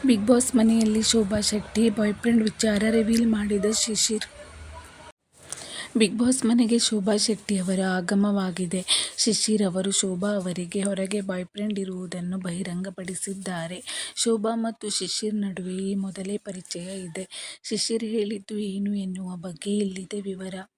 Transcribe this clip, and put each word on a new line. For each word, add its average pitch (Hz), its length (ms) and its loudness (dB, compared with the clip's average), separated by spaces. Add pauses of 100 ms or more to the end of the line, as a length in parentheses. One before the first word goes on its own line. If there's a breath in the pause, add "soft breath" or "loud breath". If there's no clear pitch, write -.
ಬಿಗ್ 208 200 4
ಬಾಸ್ 247 280 4
ಮನೆಯಲ್ಲಿ 220 480 6
ಶೋಭಾ 214 380 2
ಶೆಟ್ಟಿ 208 500 2
ಬಾಯ್ 208 240 2
ಫ್ರೆಂಡ್ 233 280 4
ವಿಚಾರ 214 480 2
ರಿವೀಲ್ 226 360 4
ಮಾಡಿದ 208 460 2
ಶಿಶಿರ್. 220 520 0 (1700 loud breath)
ಬಿಗ್ 214 200 4
ಬಾಸ್ 247 260 4
ಮನೆಗೆ 233 340 6
ಶೋಭಾ 208 380 2
ಶೆಟ್ಟಿ 208 420 0
ಅವರ 185 220 0
ಆಗಮವಾಗಿದೆ. 185 1040 0 (340 loud breath)
ಶಿಶಿರ್ 214 440 2
ಅವರು 190 280 0
ಶೋಭಾ 190 380 0
ಅವರಿಗೆ 180 540 -2
ಹೊರಗೆ 196 380 -2
ಬಾಯ್ 185 260 -4
ಫ್ರೆಂಡ್ 208 320 -4
ಇರುವುದನ್ನು 185 600 -6
ಬಹಿರಂಗಪಡಿಸಿದ್ದಾರೆ. 180 1500 -6 (320 loud breath)
ಶೋಭಾ 226 380 2
ಮತ್ತು 226 340 -4
ಶಿಶಿರ್ 208 460 -2
ನಡುವೆ 185 400 -4
ಈ 196 200 -2
ಮೊದಲೇ 190 420 -4
ಪರಿಚಯ 185 640 -10
ಇದೆ. - 640 -10
ಶಿಶಿರ್ 226 400 -2
ಹೇಳಿದ್ದು 214 540 -2
ಏನು 202 360 -2
ಎನ್ನುವ 185 420 -6
ಬಗ್ಗೆ 180 400 -4
ಇಲ್ಲಿದೆ 196 440 -4
ವಿವರ. 190 340 -8 (240)